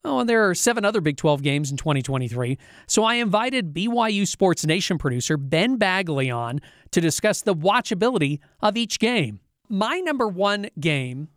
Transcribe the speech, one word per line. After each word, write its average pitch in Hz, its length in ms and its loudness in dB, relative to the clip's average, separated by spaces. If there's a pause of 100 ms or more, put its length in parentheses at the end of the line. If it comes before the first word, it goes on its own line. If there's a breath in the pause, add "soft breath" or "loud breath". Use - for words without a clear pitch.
Oh, 277 140 0
and 240 100 0
there 220 200 4
are 170 60 0
seven 226 300 0
other 220 160 0
Big 151 160 -2
Twelve 147 260 2
games 143 280 0
in 139 60 -4
twenty 139 240 0
twenty-three. 127 560 -2 (300 loud breath)
So 214 160 2
I 233 120 4
invited 226 580 0
B 190 160 -2
Y 233 180 0
U 202 180 0
Sports 175 400 0
Nation 170 320 0
producer 127 380 -2
Ben 160 400 0
Bagley 185 560 0
on 120 300 -4 (300 loud breath)
to 175 100 2
discuss 170 400 0
the 202 120 0
watchability 175 880 0 (220 soft breath)
of 208 140 2
each 233 220 -2
game. 180 440 0 (260)
My 220 320 0
number 285 280 0
one 202 420 -2 (100)
game 139 580 -2